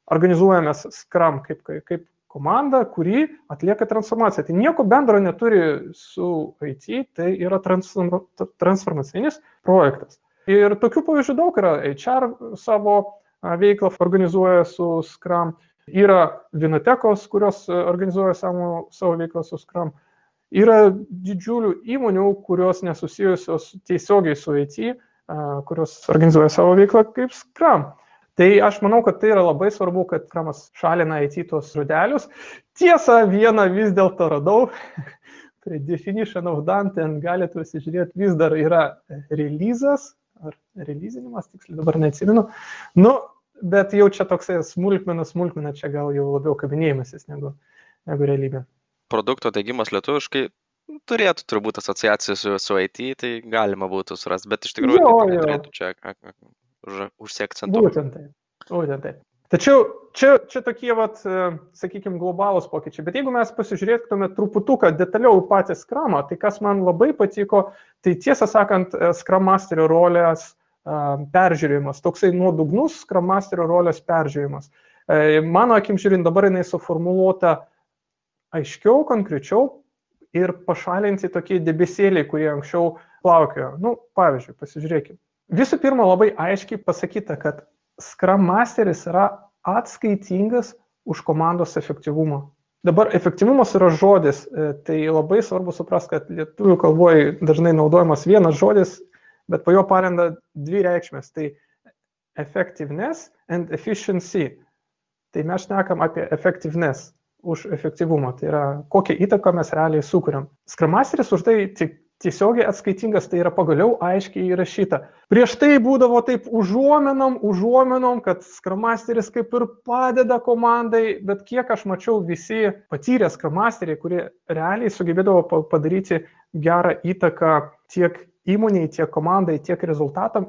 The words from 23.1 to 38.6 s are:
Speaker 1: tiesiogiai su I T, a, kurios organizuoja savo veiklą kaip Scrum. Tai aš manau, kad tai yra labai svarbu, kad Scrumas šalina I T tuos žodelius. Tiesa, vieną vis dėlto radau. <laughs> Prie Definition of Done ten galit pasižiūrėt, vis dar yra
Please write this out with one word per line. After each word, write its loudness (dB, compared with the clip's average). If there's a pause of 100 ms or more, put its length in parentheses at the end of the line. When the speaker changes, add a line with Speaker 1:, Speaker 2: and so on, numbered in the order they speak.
Speaker 1:
tiesiogiai 2
su -6
I -2
T, -8 (360)
a, -10 (260)
kurios -6 (160)
organizuoja 6
savo 4
veiklą 6 (100)
kaip -6
Scrum. 0 (480)
Tai 8 (160)
aš 2
manau, 4
kad 0
tai 2
yra 4
labai 0
svarbu, -2
kad -6
Scrumas -10
šalina 0
I -4
T -8
tuos -6
žodelius. -2 (480)
Tiesa, 6
vieną 4
vis 0
dėlto 2
radau. 2 (440)
<laughs> -20
Prie -10
Definition -6
of -4
Done -2
ten -4
galit -4
pasižiūrėt, -8
vis 0
dar 4
yra 2 (440)